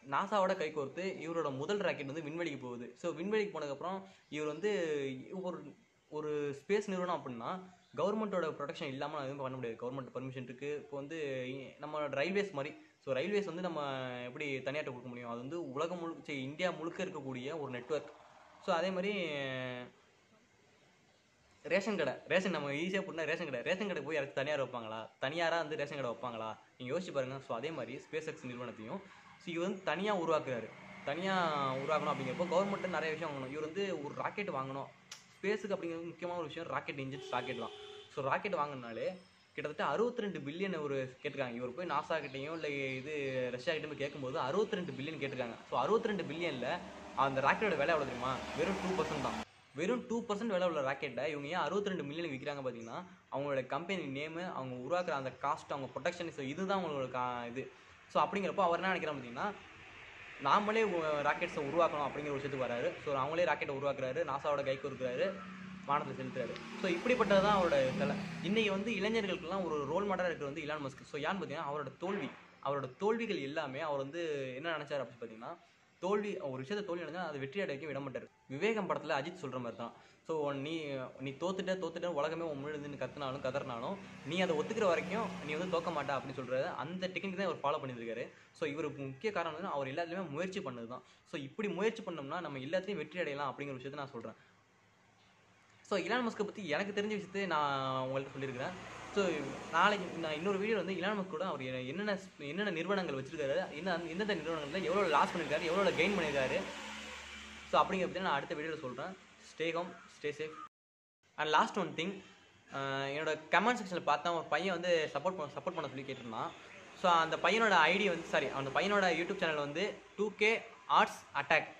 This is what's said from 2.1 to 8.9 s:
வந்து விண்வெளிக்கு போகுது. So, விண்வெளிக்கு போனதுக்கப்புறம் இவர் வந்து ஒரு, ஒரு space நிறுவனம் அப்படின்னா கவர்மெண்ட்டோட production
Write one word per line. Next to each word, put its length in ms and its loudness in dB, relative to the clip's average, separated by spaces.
வந்து 140 -6
விண்வெளிக்கு 340 -4
போகுது. 260 -8
So, 140 -4
விண்வெளிக்கு 440 0
போனதுக்கப்புறம் 420 -4
இவர் 180 -2
வந்து 240 0
ஒரு, 160 -4
ஒரு 200 -4
space 340 0
நிறுவனம் 280 2
அப்படின்னா 340 -4
கவர்மெண்ட்டோட 560 2
production 420 -4